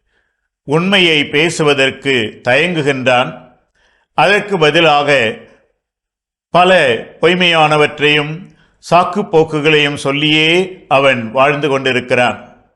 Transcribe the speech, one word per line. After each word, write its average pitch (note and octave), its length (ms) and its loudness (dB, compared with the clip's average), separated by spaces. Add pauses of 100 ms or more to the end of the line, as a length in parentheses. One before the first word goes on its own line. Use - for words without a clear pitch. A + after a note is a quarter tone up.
(640)
உண்மையை E3 640 0
பேசுவதற்கு C3+ 1160 -2
தயங்குகின்றான். C3+ 880 0 (840)
அதற்கு G3 440 0
பதிலாக D3 800 2 (1120)
பல F3+ 200 2 (500)
பொய்மையானவற்றையும் D3+ 1120 0 (580)
சாக்கு F3+ 400 0
போக்குகளையும் D3+ 640 0
சொல்லியே D#3 920 -2
அவன் C3 420 0
வாழ்ந்து C#3+ 380 0
கொண்டிருக்கிறான். B2 680 -2 (380)